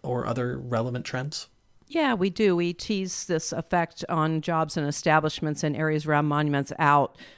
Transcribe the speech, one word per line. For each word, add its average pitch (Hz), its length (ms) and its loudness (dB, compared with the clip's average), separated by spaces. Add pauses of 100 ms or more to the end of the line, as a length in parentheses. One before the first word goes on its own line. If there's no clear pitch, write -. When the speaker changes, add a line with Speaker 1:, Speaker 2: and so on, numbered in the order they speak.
Speaker 1:
or 123 240 -4
other 123 320 -2
relevant 120 480 -2
trends? 131 420 -6 (400)
Speaker 2:
Yeah, 294 260 0
we 190 160 0
do. 185 260 2
We 175 160 0
tease 190 520 -4
this 160 280 -2
effect - 560 -2
on 160 320 0
jobs 160 360 -2
and 151 100 0
establishments 151 800 0
in 147 100 0
areas 151 320 -2
around 151 200 2
monuments 147 520 0
out. 143 380 4 (220)